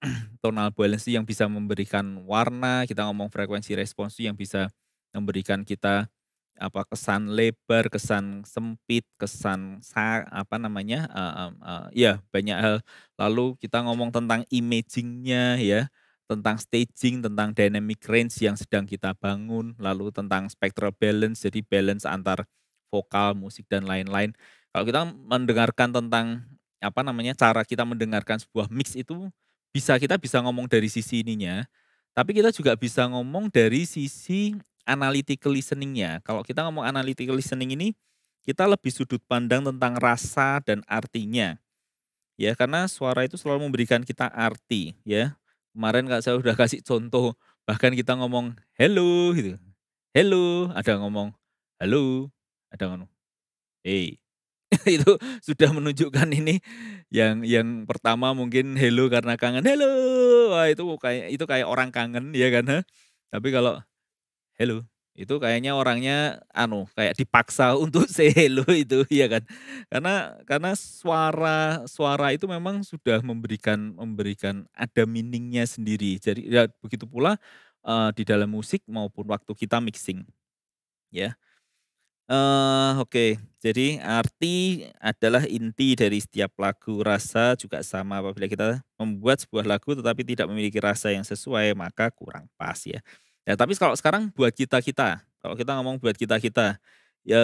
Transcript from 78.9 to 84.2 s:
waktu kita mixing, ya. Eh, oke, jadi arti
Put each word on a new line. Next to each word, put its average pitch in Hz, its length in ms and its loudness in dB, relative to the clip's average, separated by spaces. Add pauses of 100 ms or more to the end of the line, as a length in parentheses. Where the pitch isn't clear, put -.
waktu 101 240 -6
kita 117 240 -2
mixing, 95 440 -8 (840)
ya. 98 240 -6 (960)
Eh, 135 640 4 (100)
oke, 113 400 2 (160)
jadi 127 480 0
arti 170 800 0 (160)